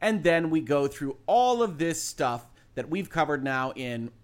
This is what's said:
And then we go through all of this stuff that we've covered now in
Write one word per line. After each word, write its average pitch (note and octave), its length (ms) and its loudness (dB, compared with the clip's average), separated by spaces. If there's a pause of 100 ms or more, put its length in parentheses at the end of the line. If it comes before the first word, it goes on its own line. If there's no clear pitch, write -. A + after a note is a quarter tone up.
And G#3+ 200 0
then E3 280 4
we D#3+ 100 2
go C#3 260 2
through C#3 380 -6
all A#3+ 380 4
of F3+ 160 -2
this E3 240 -2
stuff A#2+ 420 -4 (300)
that B2+ 160 -6
we've F#3 180 -4
covered D3 340 0
now C3 320 -2
in A#2+ 360 -6 (140)